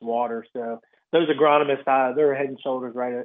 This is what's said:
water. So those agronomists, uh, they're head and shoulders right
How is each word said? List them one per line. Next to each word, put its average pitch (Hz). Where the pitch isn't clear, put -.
water. 117
So 117
those 165
agronomists, 147
uh, 135
they're 143
head 135
and 131
shoulders 127
right 123